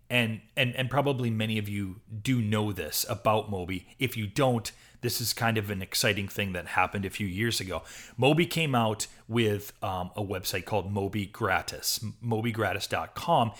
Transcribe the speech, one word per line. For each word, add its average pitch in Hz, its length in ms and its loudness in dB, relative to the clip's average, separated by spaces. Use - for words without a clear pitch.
and, 113 320 0
and, 123 180 0
and 127 140 -2
probably 127 400 2
many 110 300 0
of 104 100 -4
you 98 280 -4
do 127 180 2
know 107 300 2
this 82 360 -2
about 107 440 2
Moby. 92 340 -4
If 123 180 -2
you 107 80 -2
don't, 120 460 2
this 117 200 -2
is 110 120 -2
kind 113 260 2
of 101 100 -4
an 98 140 -4
exciting 101 440 2
thing 98 260 -2
that 87 120 -4
happened 95 400 0
a 92 60 -4
few 104 160 -2
years 107 320 0
ago. 90 240 -6
Moby 151 300 6
came 160 260 0
out 110 320 2
with, 107 440 2
um, 92 320 -4
a 107 80 -4
website 95 420 -4
called 98 260 0
Moby 98 360 0
Gratis, - 760 -2
moby 117 300 0
gratis 98 360 -2
dot 85 260 -4
com, 135 460 2